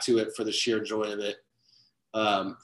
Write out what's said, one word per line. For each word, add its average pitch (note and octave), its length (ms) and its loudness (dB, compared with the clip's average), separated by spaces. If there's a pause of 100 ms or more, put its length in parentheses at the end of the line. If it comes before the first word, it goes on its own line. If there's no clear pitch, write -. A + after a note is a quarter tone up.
to A#2+ 140 6
it A2 160 -2
for A2 100 -4
the G#2+ 60 -2
sheer A2 280 0
joy G#2+ 320 -2
of G#2 80 -6
it, G2+ 180 -4 (760)
um, G2+ 500 2